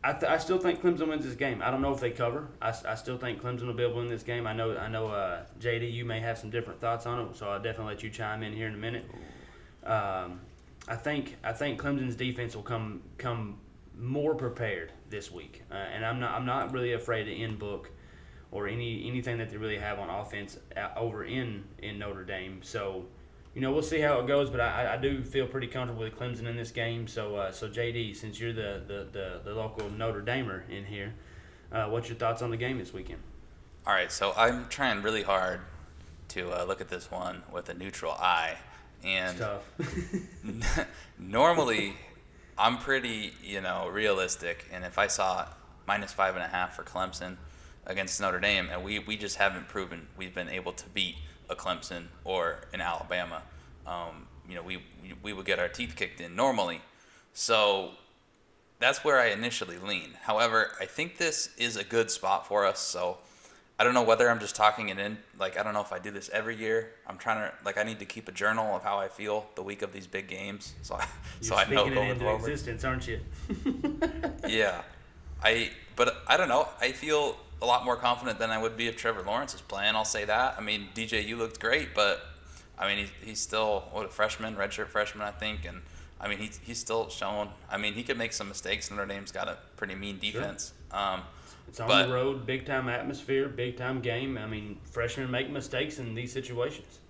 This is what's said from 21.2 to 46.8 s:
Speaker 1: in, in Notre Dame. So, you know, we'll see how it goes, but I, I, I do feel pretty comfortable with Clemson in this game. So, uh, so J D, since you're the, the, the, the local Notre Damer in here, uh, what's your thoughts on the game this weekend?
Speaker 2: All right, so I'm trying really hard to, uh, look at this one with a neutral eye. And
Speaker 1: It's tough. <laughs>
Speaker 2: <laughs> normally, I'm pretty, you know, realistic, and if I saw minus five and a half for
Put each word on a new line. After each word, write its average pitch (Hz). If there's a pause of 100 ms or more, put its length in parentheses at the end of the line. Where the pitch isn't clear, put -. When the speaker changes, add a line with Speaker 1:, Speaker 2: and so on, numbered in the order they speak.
Speaker 1:
in, 113 (180)
in 101
Notre 98
Dame. 92
So, 95 (480)
you 127
know, 131
we'll 151
see 156
how 147
it 120
goes, 143
but 120
I, 117
I, 107
I -
do 131
feel 135
pretty 127
comfortable 120
with 110
Clemson 117
in 117
this 113
game. 117
So, 104
uh, 95
so 107
J 117
D, 113
since 107
you're 117
the, 101
the, 101
the, 92
the 101
local 110
Notre 107
Damer 107
in 101
here, 104 (580)
uh, 110
what's 117
your 113
thoughts 113
on 117
the 117
game 123
this 92
weekend? 87 (680)
Speaker 2:
All 101
right, 90
so 98
I'm 120
trying 117
really 107
hard 92 (680)
to, 90
uh, 87
look 92
at 92
this 90
one 90
with 87
a 87
neutral 87
eye. 82 (480)
And 92
Speaker 1:
It's 117
tough. - (120)
<laughs> -
Speaker 2:
<laughs> -
normally, 113 (640)
I'm 120
pretty, 120 (100)
you 98
know, 90
realistic, 92
and 90
if 87
I 101
saw 92 (400)
minus 101
five 95
and 90
a 80
half 90
for 87